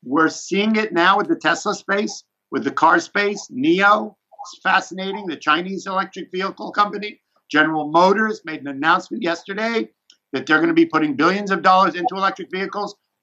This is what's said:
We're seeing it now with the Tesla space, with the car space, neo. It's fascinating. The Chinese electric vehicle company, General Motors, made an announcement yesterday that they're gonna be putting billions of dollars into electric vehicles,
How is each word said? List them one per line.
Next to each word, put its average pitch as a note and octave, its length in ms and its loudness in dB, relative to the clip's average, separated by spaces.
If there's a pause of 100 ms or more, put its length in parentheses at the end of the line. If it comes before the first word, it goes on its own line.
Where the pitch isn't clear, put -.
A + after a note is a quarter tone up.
We're D3+ 260 2
seeing G#3 480 -2
it G#3+ 140 -2
now F3 260 4
with G#3 100 -2
the E3 80 2
Tesla E3+ 400 -2
space, G3+ 480 -4 (280)
with C#3 120 -4
the C3 80 -2
car E3 280 4
space, G3+ 500 -4
neo. G3 680 2 (240)
It's - 220 -18
fascinating. F#3+ 640 -2
The D3 100 -6
Chinese F3+ 480 -2
electric F#3+ 460 -6
vehicle F#3 400 -6
company, G#3 500 -2 (300)
General D#3 380 2
Motors, G3+ 560 4
made D#3 160 -10
an C3+ 60 -12
announcement E3 560 -2
yesterday A3 680 -4 (440)
that C3 120 -4
they're D#3 140 4
gonna E3 140 2
be E3 120 6
putting D#3 300 0
billions F#3+ 360 0
of F#3 100 -2
dollars F#3 340 4
into F3+ 200 -4
electric F#3+ 360 -4
vehicles, G3 440 -6 (280)